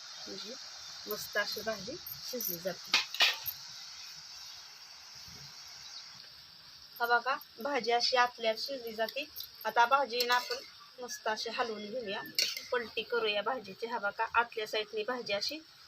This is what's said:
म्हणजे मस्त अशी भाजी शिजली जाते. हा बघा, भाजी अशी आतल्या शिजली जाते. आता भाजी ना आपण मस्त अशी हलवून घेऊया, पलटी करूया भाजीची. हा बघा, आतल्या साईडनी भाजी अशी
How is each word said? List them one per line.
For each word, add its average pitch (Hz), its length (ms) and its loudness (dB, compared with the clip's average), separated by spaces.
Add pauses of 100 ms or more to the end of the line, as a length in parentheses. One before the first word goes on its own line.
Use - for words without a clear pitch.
(280)
म्हणजे 202 260 -8 (540)
मस्त 208 300 -2
अशी 208 240 0
भाजी 214 340 -6 (340)
शिजली 220 280 -4
जाते. 175 400 0 (4000)
हा 233 60 2
बघा, 240 300 6 (280)
भाजी 247 280 2
अशी 240 260 6
आतल्या 233 400 6
शिजली 233 380 -6
जाते. 226 320 0 (380)
आता 233 200 8
भाजी 247 400 6
ना 247 100 6
आपण - 280 0 (380)
मस्त 240 260 -6
अशी 214 220 -2
हलवून 220 360 -2
घेऊया, 214 360 -4 (500)
पलटी 233 320 0
करूया 214 380 2
भाजीची. 208 460 -4
हा 240 120 -2
बघा, 202 260 0 (140)
आतल्या 226 280 2
साईडनी 214 360 -2
भाजी 240 300 -2
अशी 214 260 -2 (280)